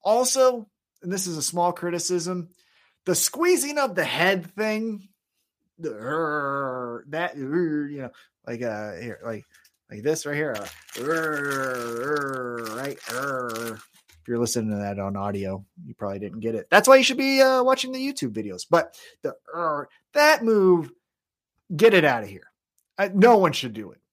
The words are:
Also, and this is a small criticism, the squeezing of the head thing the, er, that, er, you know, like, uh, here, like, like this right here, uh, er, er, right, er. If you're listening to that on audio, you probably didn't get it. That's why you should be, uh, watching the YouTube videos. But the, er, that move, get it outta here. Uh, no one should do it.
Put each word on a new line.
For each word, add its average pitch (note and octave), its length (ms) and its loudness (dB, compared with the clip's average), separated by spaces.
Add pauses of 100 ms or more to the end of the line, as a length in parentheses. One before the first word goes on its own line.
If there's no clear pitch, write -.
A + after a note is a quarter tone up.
Also, B3 640 2 (320)
and F3 120 -6
this F#3+ 160 -4
is E3 80 -6
a D3 60 -6
small F3 300 0
criticism, F3 760 -4 (560)
the F3+ 100 0
squeezing D4 640 0
of B3+ 160 0
the E3+ 100 2
head F3 520 0
thing G#3+ 540 -4 (720)
the, C3+ 120 -8
er, C#3 1120 -4
that, D#3+ 280 -4
er, D3 520 -2
you C#3+ 140 -10
know, A#2+ 80 -10 (360)
like, A#2 160 -8
uh, G#2+ 320 -6
here, G#2 300 -12
like, A2 200 -10 (460)
like G#2 120 -14
this D3+ 220 -2
right D3 120 -6
here, D3 200 -4
uh, G2+ 100 -8 (340)
er, C3+ 1600 -4
er, - 0 - (120)
right, C3+ 220 -8 (140)
er. B2 600 -6
If - 540 -20
you're A#2+ 100 -2
listening A#2 320 -2
to G#2 60 -4
that G2+ 220 -6
on G2 180 -6
audio, G2 480 -6 (200)
you - 100 -18
probably G2 260 -8
didn't G2+ 200 -10
get A2+ 140 -4
it. G#2+ 160 -8
That's F#3+ 180 6
why C4+ 80 12
you C4+ 60 6
should B3 160 0
be, C4+ 240 2
uh, C4 200 4
watching C4 300 0
the C4 60 -8
YouTube C4 340 -6
videos. G#2 360 -8
But - 280 2 (260)
the, - 120 -6 (200)
er, D#3 340 -4 (260)
that D4 300 6
move, F#3 480 4 (840)
get G#3+ 180 6
it F3 120 6
outta A#2 220 2
here. G2 260 -18 (460)
Uh, G3+ 140 0
no G#3+ 260 8
one F3 140 4
should B2 200 -6
do G#2 180 -12
it. - 100 -20 (120)